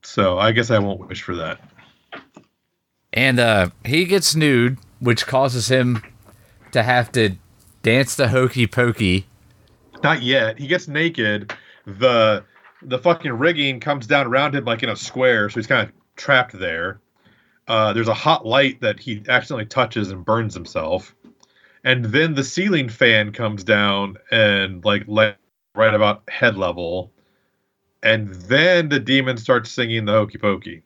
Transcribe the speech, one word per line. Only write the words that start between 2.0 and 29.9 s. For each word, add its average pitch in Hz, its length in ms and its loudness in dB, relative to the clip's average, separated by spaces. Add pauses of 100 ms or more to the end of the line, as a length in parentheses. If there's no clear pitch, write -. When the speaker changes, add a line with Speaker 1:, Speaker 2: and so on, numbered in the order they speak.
Speaker 2:
And, 127 260 2
uh, 107 300 2 (160)
he 160 200 0
gets 180 300 0
nude, 131 420 2 (220)
which 120 260 0
causes 127 460 0
him 123 320 2 (680)
to 117 120 0
have 123 300 2
to 107 220 2 (460)
dance 127 340 2
the 131 140 0
hokey 127 380 2
pokey. 107 580 0 (760)
Speaker 1:
Not 147 180 2
yet. 120 380 0
He 139 80 -12
gets 180 200 -4
naked. 123 640 -2 (340)
The, 110 580 2 (380)
the 127 180 -6
fucking 170 340 0
rigging 139 460 -2
comes 143 280 -4
down 139 200 2
around 139 280 0
him, 131 100 -4
like, 117 180 -2
in 120 60 -4
a 104 60 -4
square, 117 540 0
so - 100 -10
he's 113 80 -8
kinda 117 240 0 (240)
trapped 127 440 0
there. 90 400 -6 (680)
Uh, 110 260 2
there's 113 140 0
a 113 60 2
hot 151 320 0
light 135 360 0
that 107 180 -4
he 107 280 -10
accidentally 123 380 -2
touches 117 460 -2
and 92 120 -12
burns 110 300 -2
himself. 85 640 -8 (680)
And 127 220 0
then 151 300 0
the 139 80 -2
ceiling 175 460 -2
fan 110 420 2
comes 107 320 -6
down 101 540 0 (140)
and, 98 540 0
like, 101 220 0
light 107 300 2 (380)
right 110 180 4
about 104 360 0
head 117 280 0
level. 87 540 -6 (960)
And 110 220 0
then 147 600 2
the 143 100 0
demon 127 380 0
starts 117 340 0
singing 113 340 -4